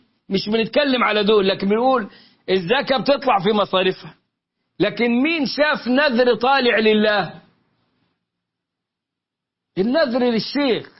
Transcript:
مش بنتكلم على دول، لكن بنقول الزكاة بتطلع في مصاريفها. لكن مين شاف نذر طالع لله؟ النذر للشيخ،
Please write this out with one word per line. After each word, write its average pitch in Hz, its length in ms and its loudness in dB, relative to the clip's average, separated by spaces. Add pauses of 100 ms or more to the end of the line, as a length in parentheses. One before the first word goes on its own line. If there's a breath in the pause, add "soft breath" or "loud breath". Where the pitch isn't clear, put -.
(300)
مش 196 200 -4
بنتكلم 240 540 0
على 214 200 0
دول، 202 240 2
لكن 190 220 -2
بنقول 233 400 0 (400 loud breath)
الزكاة 196 480 0
بتطلع 254 460 0
في 196 100 0
مصاريفها. 185 640 -2 (640)
لكن 220 420 0
مين 311 240 -2
شاف 277 420 -2
نذر 247 480 2
طالع 247 440 0
لله؟ 214 600 0 (2250)
النذر 247 420 0
للشيخ، 240 680 -2 (100)